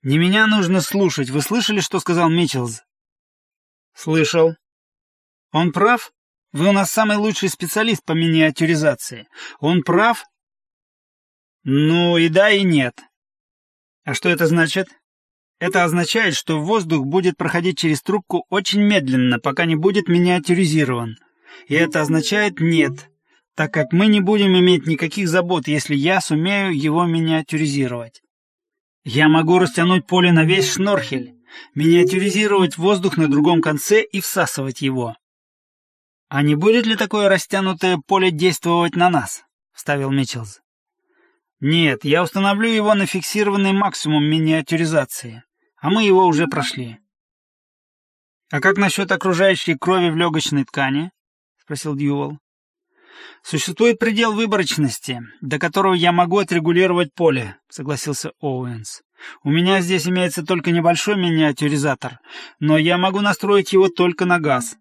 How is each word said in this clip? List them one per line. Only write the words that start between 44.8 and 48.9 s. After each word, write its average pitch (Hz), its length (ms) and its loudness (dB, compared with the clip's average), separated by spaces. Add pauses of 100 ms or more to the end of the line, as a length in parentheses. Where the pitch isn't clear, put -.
а 147 120 -6
мы 220 140 2
его 185 220 6
уже 165 220 2
прошли». 131 500 -8 (1500)
«А 147 100 -2
как 196 180 2
насчёт 196 340 0